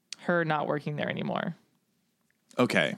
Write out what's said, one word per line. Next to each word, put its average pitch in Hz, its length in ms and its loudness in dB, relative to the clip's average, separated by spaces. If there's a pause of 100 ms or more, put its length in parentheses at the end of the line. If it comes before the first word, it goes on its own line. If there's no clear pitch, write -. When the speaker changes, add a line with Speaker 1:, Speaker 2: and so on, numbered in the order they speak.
(220)
Speaker 1:
her 170 220 2
not 151 220 0
working 147 300 -2
there - 120 -2
anymore. - 460 -2 (1040)
Speaker 2:
Okay. 85 400 4